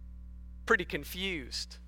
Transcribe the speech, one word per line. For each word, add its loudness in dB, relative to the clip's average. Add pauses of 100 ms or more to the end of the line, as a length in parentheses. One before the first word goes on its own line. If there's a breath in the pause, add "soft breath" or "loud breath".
(640)
pretty 8
confused. -2 (100)